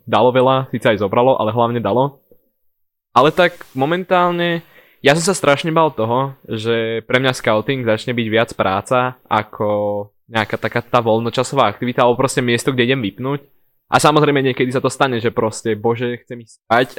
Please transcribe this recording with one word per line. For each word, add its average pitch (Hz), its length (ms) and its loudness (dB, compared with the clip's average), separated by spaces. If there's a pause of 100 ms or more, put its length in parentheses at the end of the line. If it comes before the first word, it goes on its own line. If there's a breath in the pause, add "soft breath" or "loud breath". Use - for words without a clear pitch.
dalo 113 240 2
veľa, 131 400 2
síce - 220 -4
aj 101 100 0
zobralo, 120 380 2
ale 110 160 -2
hlavne 120 260 0
dalo. 113 400 -2 (960)
Ale 139 180 4
tak 175 400 0
momentálne, 175 880 0 (400 soft breath)
ja 139 160 4
som 165 80 -4
sa 190 80 0
strašne 143 400 0
bál 160 160 2
toho, 127 560 -2
že 113 640 -4
pre 127 80 0
mňa 131 160 0
scouting 123 480 -2
začne 113 320 -2
byť 117 160 -2
viac 110 240 0
práca 123 720 -2
ako 104 840 -2 (180)
nejaká 113 320 -2
taká 120 260 -4
tá 123 160 2
voľnočasová 117 640 0
aktivita, 123 400 0
alebo 120 140 2
proste 135 260 -2
miesto, 120 240 0
kde 123 240 2
idem 135 80 -4
vypnúť. 127 400 -6 (480)
A - 80 2
samozrejme 147 460 4
niekedy 127 260 0
sa 127 140 -4
to 131 80 0
stane, 131 260 -2
že 113 140 -2
proste, 110 420 -2
bože, 117 480 -4
chcem 120 220 -16
ísť - 180 -20
spať 123 260 0 (120)